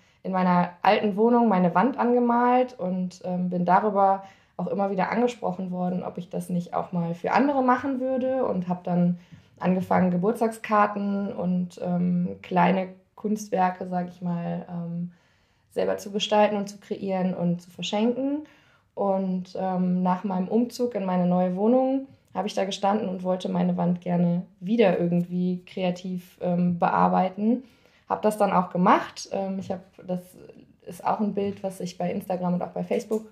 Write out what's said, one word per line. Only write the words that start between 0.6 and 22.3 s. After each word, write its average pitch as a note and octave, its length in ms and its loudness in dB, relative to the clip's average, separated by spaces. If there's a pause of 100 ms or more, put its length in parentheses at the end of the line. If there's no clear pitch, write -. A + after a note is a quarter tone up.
alten G#3 360 2
Wohnung A#3 320 4
meine F3+ 260 4
Wand A3 220 2
angemalt B3 840 2
und, F#3 460 -4
ähm, F3+ 240 -2
bin F3+ 160 0
darüber G3 580 4 (340)
auch F3+ 100 -4
immer G3 240 0
wieder F3+ 180 -2
angesprochen F#3+ 640 -2
worden, F3+ 320 -2
ob - 160 -10
ich F3 100 -12
das F3+ 200 -6
nicht F3 260 -2
auch E3+ 160 -4
mal E3+ 240 -2
für F3+ 160 -4
andere C4+ 320 4
machen B3+ 360 0
würde C4 460 -2
und F#3 220 -2
hab F3+ 160 -4
dann F3 340 2 (420)
angefangen, F#3 520 2
Geburtstagskarten G#3 1200 0
und, F3+ 480 -2
ähm, F3+ 640 0
kleine F#3 460 2 (260)
Kunstwerke, F#3+ 720 -2
sag F3+ 220 -4
ich - 120 -18
mal, E3+ 480 -6
ähm, E3+ 440 -8 (580)
selber F#3+ 260 -2
zu G#3 140 -10
gestalten G#3 460 2
und G3 100 -4
zu - 100 -14
kreieren F#3+ 560 -4
und F3 280 -2
zu - 100 -20
verschenken. B3 720 -2 (500)
Und, F#3+ 640 -2
ähm, F#3 460 0
nach F#3 220 0
meinem F#3 240 -2
Umzug A#3+ 440 0
in F#3+ 120 -2
meine F3+ 200 2
neue F3+ 300 2
Wohnung C4 520 2 (280)